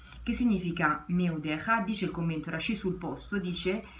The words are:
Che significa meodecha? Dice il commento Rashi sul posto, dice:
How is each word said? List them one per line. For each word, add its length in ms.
Che 120
significa 720
meodecha? 720
Dice 260
il 60
commento 400
Rashi 240
sul 220
posto, 420
dice: 440